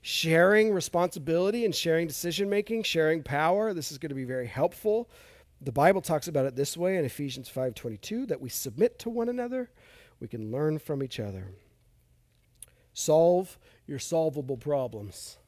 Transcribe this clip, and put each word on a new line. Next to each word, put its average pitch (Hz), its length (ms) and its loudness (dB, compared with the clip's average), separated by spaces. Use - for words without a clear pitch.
sharing 190 680 4
responsibility 180 920 0
and 170 100 0
sharing 165 320 2
decision-making, 202 760 -2
sharing 160 400 2
power. 180 500 2
This 156 180 -6
is 143 60 -14
gonna 143 180 -8
be 135 80 -6
very 127 240 -4
helpful. 214 640 0
The 135 100 -6
Bible 160 300 6
talks 156 260 -2
about 143 180 2
it 131 100 -4
this 143 220 -2
way 185 200 0
in 151 80 2
Ephesians 131 440 -8
five 131 240 -4
twenty-two, 208 540 -8
that 160 120 -4
we 123 100 -10
submit 135 500 -2
to 233 100 -8
one 233 200 -2
another, 247 420 -6
we 117 80 -12
can 110 240 -8
learn 151 260 0
from 139 240 -6
each 131 180 -6
other. 95 280 -8
Solve 175 640 4
your 139 100 -8
solvable 143 600 -2
problems. 117 800 -6